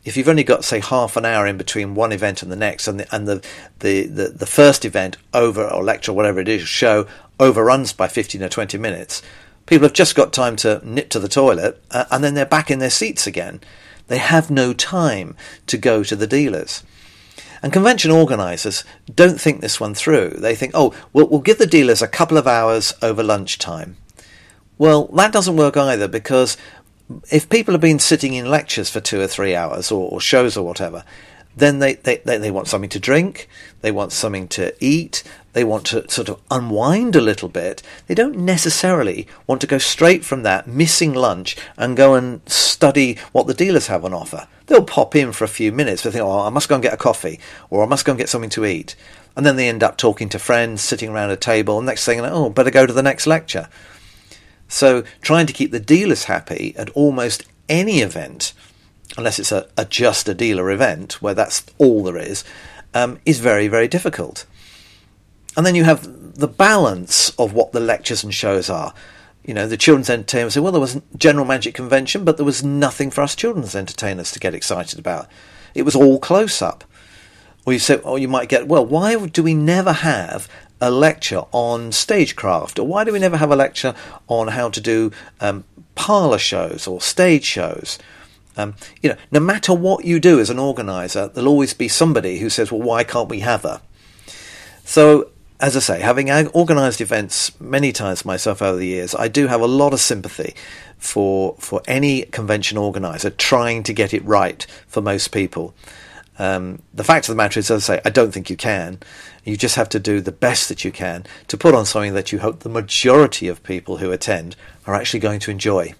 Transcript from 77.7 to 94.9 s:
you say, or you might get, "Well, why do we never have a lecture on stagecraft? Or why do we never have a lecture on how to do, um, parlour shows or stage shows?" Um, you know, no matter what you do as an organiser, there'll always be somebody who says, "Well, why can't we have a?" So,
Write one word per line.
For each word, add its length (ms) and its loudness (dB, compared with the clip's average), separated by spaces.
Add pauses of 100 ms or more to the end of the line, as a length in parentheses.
you 60 0
say, 160 4
or 240 -4
you 80 -2
might 220 -2
get, 180 0
"Well, 180 4
why 300 0 (100)
do 160 -2
we 140 2
never 380 2
have 540 -4 (340)
a 80 2
lecture 520 0 (100)
on 400 -4
stagecraft? 880 -2
Or 80 -4
why 160 -2
do 80 -2
we 80 -2
never 160 0
have 160 2
a 40 4
lecture 380 0 (340)
on 200 0
how 220 -4
to 100 -8
do, 320 0 (300)
um, 240 -6 (300)
parlour 420 2
shows 500 -6
or 140 -8
stage 420 2
shows?" 540 -6 (580)
Um, 200 -8 (260)
you 80 2
know, 80 -6 (140)
no 80 4
matter 340 0
what 320 0
you 140 2
do 200 6
as 100 0
an 100 -4
organiser, 680 -4
there'll 220 -2
always 240 2
be 140 -6
somebody 520 0
who 100 -4
says, 220 -2
"Well, 100 -6
why 220 0
can't 260 -2
we 120 -8
have 240 -2
a?" 160 -8 (1040)
So, 440 6 (300)